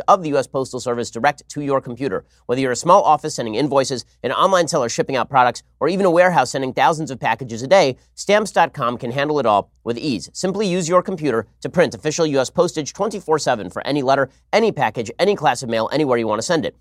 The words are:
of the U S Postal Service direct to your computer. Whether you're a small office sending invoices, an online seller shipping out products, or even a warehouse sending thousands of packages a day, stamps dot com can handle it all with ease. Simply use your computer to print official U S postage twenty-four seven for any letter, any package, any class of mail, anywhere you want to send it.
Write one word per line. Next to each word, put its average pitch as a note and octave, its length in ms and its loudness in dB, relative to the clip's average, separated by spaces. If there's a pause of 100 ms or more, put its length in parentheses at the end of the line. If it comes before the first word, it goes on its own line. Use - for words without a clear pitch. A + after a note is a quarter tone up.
of F#3 160 4
the D#3 60 -6
U C#3 80 0
S C3 100 -2
Postal C3 320 -6
Service A#2+ 320 -4
direct C#3 380 -4
to - 120 -10
your C#3 200 -2
computer. A#2+ 420 -6 (220)
Whether B2+ 160 -2
you're C3 100 0
a A#2+ 60 -2
small G2+ 260 4
office D3+ 320 0
sending A2+ 200 -6
invoices, C3+ 500 0 (180)
an B2 80 -2
online F3 380 2
seller C#3 180 0
shipping C3+ 300 -4
out A#2 120 -2
products, B2 340 2 (180)
or C#3 80 0
even G3 160 0
a F3+ 60 4
warehouse E3 400 4
sending C3+ 200 -4
thousands D3+ 400 0
of B2 80 -10
packages A#2 420 -4
a C3 60 -8
day, D#3 300 4 (160)
stamps G#3 380 0
dot F3 220 0
com B2 240 -2
can A#2+ 140 -6
handle D3 280 -2
it B2+ 60 0
all G2+ 240 2 (140)
with A#2 140 -4
ease. B2 340 -4
Simply G3 340 -4
use F3 220 -2
your F3+ 160 2
computer D3 420 -2 (140)
to C#3 100 -8
print C3+ 240 2
official D3+ 320 -2
U C#3+ 140 0
S B2 100 0
postage F3 440 -2
twenty-four G3 440 -2
seven A#2 320 -2
for - 160 -10
any C#3+ 160 -2
letter, C3+ 280 2 (240)
any G#3+ 180 2
package, A#2 480 -4
any G3 160 2
class C#3 260 0
of C3 60 -10
mail, A2+ 240 0
anywhere D3+ 140 0
you A#2+ 220 0
want G#2+ 100 -2
to A2 80 -4
send D#3+ 200 0
it. - 160 -8